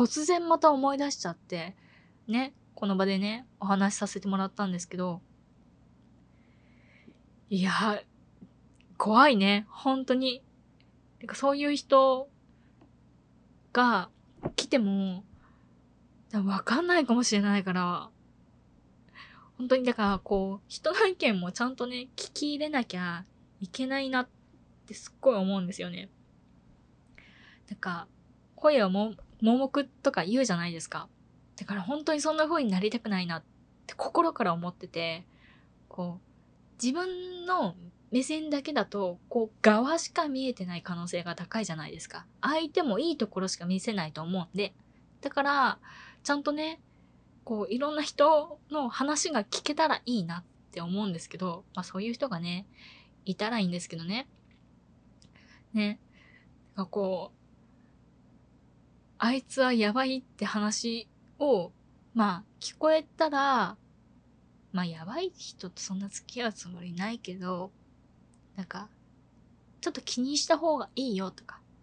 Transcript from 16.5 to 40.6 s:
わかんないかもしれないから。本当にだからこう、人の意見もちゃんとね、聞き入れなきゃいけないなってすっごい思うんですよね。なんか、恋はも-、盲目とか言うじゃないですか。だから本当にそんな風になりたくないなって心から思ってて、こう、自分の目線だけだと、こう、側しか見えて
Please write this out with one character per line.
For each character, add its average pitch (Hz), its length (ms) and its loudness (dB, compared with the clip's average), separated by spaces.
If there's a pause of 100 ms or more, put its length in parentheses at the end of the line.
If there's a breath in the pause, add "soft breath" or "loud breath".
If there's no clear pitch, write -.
わ 196 80 -2
か 247 200 2
ん 349 60 0
な 349 120 6
い 277 80 4
か 226 80 4
も 247 80 4
し 220 120 2
れ 202 60 4
な 202 160 4
い 190 80 0
か 190 80 -2
ら。 175 380 -2 (1500 loud breath)
本 254 120 -6
当 262 80 6
に 254 80 0
だ 247 100 2
か 220 80 -2
ら 196 160 2
こ 196 420 -2
う、 - 80 -20
人 - 240 -4
の 440 140 4
意 370 100 0
見 214 240 2
も 175 120 -6
ち - 100 -10
ゃ 254 60 0
ん 262 60 -6
と 247 120 -4
ね、 247 300 -10
聞 - 180 -10
き 294 160 -4
入 294 80 -6
れ 302 100 -2
な 269 160 0
き 180 140 -8
ゃ 175 260 -6 (360)
い 196 80 -8
け 262 180 -6
な 269 140 -2
い 269 100 -4
な 254 120 0
っ 254 60 -8 (580)
て - 80 -16
す - 160 -18
っ - 100 -20
ご 262 120 6
い - 20 0
思 196 240 0
う - 20 -2
ん 180 60 -4
で 185 60 -6
す 180 100 -8
よ 175 80 -6
ね。 180 180 -12 (1600 loud breath)
な 202 80 -10
ん - 20 -20
か、 170 280 -6 (500)
恋 294 240 6
は 190 80 4
も-、 202 260 0 (260)
盲 226 180 6
目 269 260 0
と - 280 -2
か 175 120 -2
言 240 180 2
う - 20 4
じ 180 80 0
ゃ 175 40 2
な 170 100 -2
い 175 60 -6
で 165 80 -10
す - 80 -10
か。 - 200 -10 (480)
だ - 80 -14
か 202 100 -6
ら 196 80 -4
本 285 220 -4
当 320 100 2
に 294 60 0
そ 311 120 0
ん 311 40 -2
な 311 100 2
風 320 160 0
に 220 80 0
な 185 100 2
り 214 100 0
た 233 100 -4
く - 80 -10
な 190 120 0
い 180 60 -4
な 165 120 -4
っ - 40 -12 (440)
て - 80 -16
心 - 380 0
か 240 120 -2
ら 175 80 2
思 170 160 -4
っ 175 60 -10
て - 120 -16
て、 165 380 -6 (640 soft breath)
こ 175 320 -10
う、 - 600 -18
自 254 120 0
分 359 520 -6
の 302 280 0 (360)
目 254 120 2
線 311 260 -4
だ 285 140 -2
け 311 100 -8
だ 220 140 0
と、 185 320 -4 (100)
こ 226 240 0
う、 - 80 -20
側 247 380 4
し - 140 -8
か 320 160 0
見 262 180 -4
え 247 80 -4
て 185 100 -8